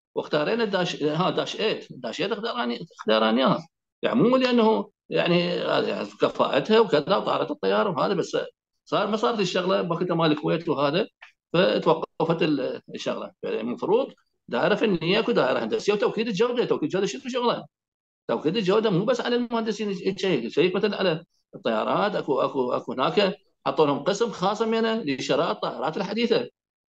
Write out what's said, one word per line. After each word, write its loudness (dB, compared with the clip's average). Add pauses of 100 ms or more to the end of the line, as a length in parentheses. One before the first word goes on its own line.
(160)
واختارينا 0
داش، -2
ها، 2
داش -2
ايت، -4
داش -8
ايت -2
اختاراني-، -4 (140)
اختارانيها. 4 (340)
يعني 2
مو 6
لانه 4 (200)
يعني، 2
يعني -2
كفاءتها 2
وكذا 2
وطارت -2
الطياره 0
وهذا، 0
بس -2 (480)
صار، -2
ما -2
صارت -2
الشغله 0
بوقتها -2
مال 2
الكويت -2
وهذا، 0 (460)
فتوقفت 0
ال-، -2 (140)
الشغله. -8 (120)
يعني -4
المفروض 0 (340)
دائره 2
فنيه، 2
اكو 0
دائره 2
هندسيه 0
وتوكيد -2
الجوده. 0
توكيد -2
الجوده -2
شنو -6
شغله؟ -2 (640)
توكيد -2
الجوده 2
مو 2
بس 0
على -2
المهندسين -2
يشيك، -4
يشيك 2
مثلًا 0
على 0 (320)
الطيارات، 0
اكو، -2
اكو، -2
اكو -4
هناك 0 (280)
حطوا 4
لهم 2
قسم 0
خاص -2
منه 0
لشراء 0
الطائرات -4
الحديثه. 0 (400)